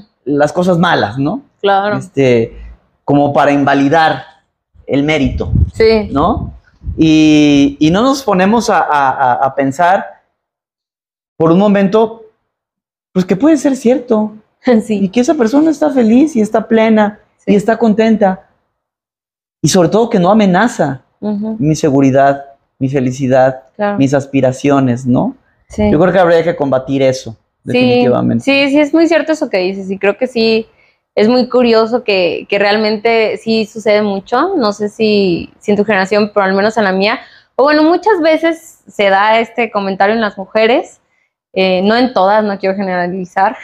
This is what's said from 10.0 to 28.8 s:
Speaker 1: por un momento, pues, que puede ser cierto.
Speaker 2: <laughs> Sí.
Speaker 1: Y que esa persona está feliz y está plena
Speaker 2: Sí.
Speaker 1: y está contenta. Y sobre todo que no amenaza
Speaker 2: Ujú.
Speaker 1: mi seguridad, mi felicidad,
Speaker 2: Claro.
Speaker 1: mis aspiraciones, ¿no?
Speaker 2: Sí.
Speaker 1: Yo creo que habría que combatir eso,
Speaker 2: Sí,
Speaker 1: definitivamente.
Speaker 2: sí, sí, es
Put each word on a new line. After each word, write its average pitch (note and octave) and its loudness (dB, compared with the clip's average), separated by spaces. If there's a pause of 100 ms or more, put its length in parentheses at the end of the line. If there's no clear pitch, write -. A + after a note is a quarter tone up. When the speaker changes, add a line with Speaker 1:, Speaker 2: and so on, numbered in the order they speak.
Speaker 1:
por D#3+ 2
un E3+ 4
momento, G#3 0 (880)
pues, F#3 0
que G3 0
puede D4 2
ser C4+ 0
cierto. A#3 -2
Speaker 2:
<laughs> - -20 (400)
Sí. G#3 -4
Speaker 1:
Y F3+ -2
que B3 -2
esa C#4+ 0
persona D4 0
está D4+ -2
feliz C4 2
y A3 0
está G#3 -2
plena A3 2 (180)
Speaker 2:
Sí. - -2
Speaker 1:
y - 4
está A3 0
contenta. A3 0 (1120)
Y D#3+ 0
sobre F3 2
todo A3+ 0
que G#3 0
no F3 2
amenaza G3 0 (180)
Speaker 2:
Ujú. G#3+ -6
Speaker 1:
mi D3+ 0
seguridad, C#3 2 (320)
mi C3+ -4
felicidad, C3 0 (120)
Speaker 2:
Claro. G#3 -4
Speaker 1:
mis C3+ 0
aspiraciones, C3 -2
¿no? D#3 0 (320)
Speaker 2:
Sí. G#3 -2
Speaker 1:
Yo D3+ 2
creo F3+ 2
que G3 2
habría E3+ 4
que E3 -2
combatir C3+ -2
eso, C3 -2
Speaker 2:
Sí, - -16
Speaker 1:
definitivamente. B3 0
Speaker 2:
sí, C#4 0
sí, C#4 2
es D4 0